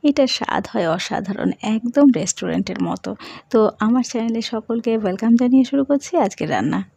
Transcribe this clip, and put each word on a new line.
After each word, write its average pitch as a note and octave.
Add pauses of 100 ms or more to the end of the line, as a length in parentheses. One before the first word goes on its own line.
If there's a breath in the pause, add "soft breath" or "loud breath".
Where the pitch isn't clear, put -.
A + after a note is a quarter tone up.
এটার C#4
স্বাদ -
হয় F3+
অসাধারণ, F#3+ (260)
একদম A#3+ (120)
রেস্টুরেন্টের F#3
মতো। F3 (400 loud breath)
তো A#3 (260)
আমার A#3+
চ্যানেলে A3+ (120)
সকলকে A3+ (100)
ওয়েলকাম G#3 (100)
জানিয়ে B3+
শুরু C#4
করছি C#4+ (140)
আজকের -
রান্না। C3 (180)